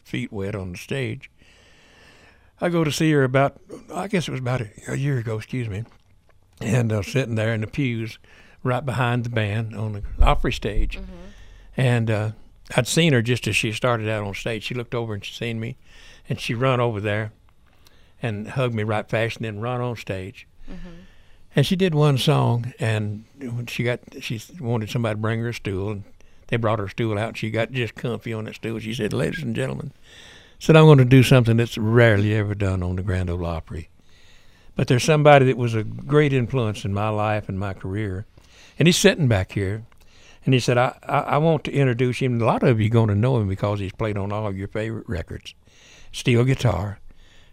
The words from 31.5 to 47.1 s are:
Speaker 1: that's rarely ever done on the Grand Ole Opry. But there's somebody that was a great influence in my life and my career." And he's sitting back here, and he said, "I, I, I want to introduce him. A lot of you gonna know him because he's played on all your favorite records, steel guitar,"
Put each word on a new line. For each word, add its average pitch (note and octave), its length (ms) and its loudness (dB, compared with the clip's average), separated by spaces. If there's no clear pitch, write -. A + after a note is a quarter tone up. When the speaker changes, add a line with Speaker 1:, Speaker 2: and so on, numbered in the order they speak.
Speaker 1:
that's A#2 200 -2
rarely G#2+ 580 4
ever G#2 200 -2
done F#2+ 260 -2
on F2+ 140 -2
the F#2 60 -4
Grand F#2 280 -2
Ole F2 160 -4
Opry. E2 440 -8
But - 100 0
there's B2 160 2
somebody D3 440 8
that A#2+ 100 2
was A#2+ 180 -2
a A2 80 0
great C3+ 480 0
influence B2 540 -2
in G2 80 -2
my G#2 160 -2
life G#2+ 400 -2
and F#2+ 100 -6
my G2 140 -6
career." G2 520 -6
And D3 80 6
he's F3+ 100 4
sitting F#3+ 300 4
back G2 240 2
here, G#2 320 -4
and C3 80 4
he C3 80 4
said, B2 160 2
"I, B2 260 0
I, - 160 0
I C3 180 -2
want D#3 280 2
to - 80 -6
introduce B2+ 460 0
him. B2 220 0
A A2 40 0
lot F#3+ 180 2
of B2 160 4
you G#2+ 100 2
gonna A2+ 240 4
know A#2 280 2
him G2+ 80 0
because G2+ 320 -2
he's F#2 100 -6
played G#2+ 260 -6
on G2+ 140 -6
all G#2 240 -6
your F#2+ 140 -8
favorite A2 400 -8
records, - 440 -10
steel A#2+ 320 2
guitar," G#2 540 -2